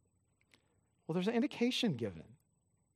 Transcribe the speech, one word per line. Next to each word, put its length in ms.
Well, 80
there's 140
an 60
indication 640
given. 400